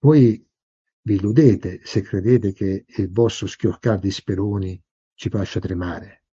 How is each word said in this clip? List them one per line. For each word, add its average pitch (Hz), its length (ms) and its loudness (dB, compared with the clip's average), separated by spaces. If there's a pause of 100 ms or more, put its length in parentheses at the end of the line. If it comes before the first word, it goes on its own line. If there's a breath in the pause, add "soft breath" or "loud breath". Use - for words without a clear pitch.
voi 135 460 4 (560)
vi 107 120 -2
illudete 101 680 2
se - 200 -4
credete 101 500 0
che 98 340 -4
il 95 240 -6
vostro 113 360 -2
schioccar 101 520 -2
di 98 120 -4
speroni 98 720 -6 (340)
ci - 140 -8
faccia 95 320 -4
tremare. 87 720 -8